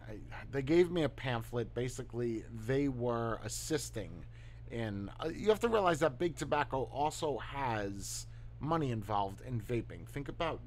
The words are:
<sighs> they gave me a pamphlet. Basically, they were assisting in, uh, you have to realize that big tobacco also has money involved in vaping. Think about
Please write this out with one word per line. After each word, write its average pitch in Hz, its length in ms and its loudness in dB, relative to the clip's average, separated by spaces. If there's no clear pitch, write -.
<sighs> 110 460 -10
they 135 120 0
gave 170 260 8
me 175 140 4
a 135 60 4
pamphlet. 120 680 -2
Basically, 120 680 -2
they 135 220 4
were 117 560 0
assisting 101 840 -4
in, 104 480 -2
uh, 156 120 -2
you 202 180 2
have 208 100 6
to 233 80 2
realize 185 320 4
that 143 180 4
big 175 180 0
tobacco 139 560 0
also 147 460 0
has 110 880 -2
money 151 300 2
involved 101 540 0
in 120 140 -2
vaping. 107 480 -4
Think 143 220 -6
about 151 380 -2